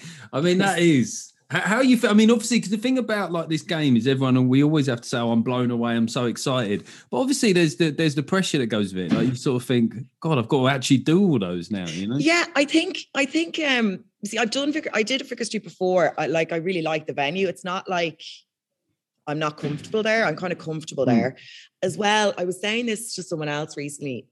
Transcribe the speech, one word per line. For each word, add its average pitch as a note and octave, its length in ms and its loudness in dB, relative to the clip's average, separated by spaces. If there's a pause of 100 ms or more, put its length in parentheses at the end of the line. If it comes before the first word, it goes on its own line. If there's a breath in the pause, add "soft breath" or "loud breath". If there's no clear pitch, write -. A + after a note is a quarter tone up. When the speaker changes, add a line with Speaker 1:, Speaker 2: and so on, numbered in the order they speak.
(340 loud breath)
Speaker 1:
I C3+ 80 0
mean, F3+ 160 4
that F#3 220 2
is, D3 520 2 (220)
h-, F3 80 2
how G#3 200 2
you B3+ 160 6
fe-, A#3+ 120 2
I G#3 40 4
mean, G#3+ 180 8
obviously, A#3 280 2
'cause F3+ 120 -4
the A3 60 0
thing B3+ 200 0
about, G#3 340 -2
like, E3 160 -4
this D#3 140 -2
game D3+ 340 2
is A2+ 120 2
everyone, C3 300 2
and B2+ 120 4
we C3+ 140 4
always D3 240 2
have A#2 140 -2
to - 60 -16
say, B2+ 120 -4
"Oh, A#2 120 0
I'm A#2 120 2
blown B2 280 0
away, A#2 240 0
I'm A2+ 120 2
so B2 180 -2
excited." A2+ 580 -2 (260 loud breath)
But A#3+ 100 -2
obviously, B3 340 2
there's E3+ 240 4
the, D#3+ 140 2
there's D3+ 240 0
the D3 80 0
pressure F#3 340 0
that B2 100 0
goes G#2 260 -2
with F2+ 180 -4
it. - 40 4
Like, A#2+ 120 2
you B2+ 80 0
sort B2 260 -2
of - 60 -12
think, A#2+ 260 2 (260)
"God, D#3+ 200 0
I've A2+ 100 -2
got C#3 120 4
to B2+ 60 4
actually C3+ 300 4
do D#3 260 4
all D#3 160 4
those F2 320 -4
now," F#2+ 160 -4
you F2 200 -6
know? B2+ 100 -2
Speaker 2:
Yeah, E4 280 2 (100)
I C#4+ 100 2
think, D#4+ 320 0 (180)
I C#4 100 0
think, E4 340 -4
um, A#3+ 440 0 (220)
see, G#3+ 140 -6
I've A#3 120 0
done C#4 220 -2
Vicar, D#4 200 -6
I A3 100 0
did B3+ 240 -4
Vicar A#3+ 180 -8
Street G#3+ 180 -6
before. F#3 560 0
I, D#3 80 -2
like, D#3+ 240 0
I E3+ 60 -2
really E3+ 240 -4
like D#3 260 -4
the D3 60 -8
venue. F3+ 340 -2
It's F3+ 160 -10
not F#3 260 -6
like E3+ 320 -4 (1080)
I'm D3+ 100 -4
not D3+ 180 -4
comfortable D#3 460 -4
there. A3 220 2
I'm D#3 120 -2
kind F3+ 160 -6
of D#3+ 60 -6
comfortable D#3 460 -6
Speaker 1:
Mm. - 20 4 (100)
Speaker 2:
there A#2 180 0 (480 loud breath)
as F3 140 -4
well. G#3 400 2
I F3+ 80 -2
was F3+ 160 -4
saying A3 240 -2
this A3 300 -6
to F#3 80 -10
someone D3+ 260 -6
else D3+ 260 -6
recently. C#3+ 560 -8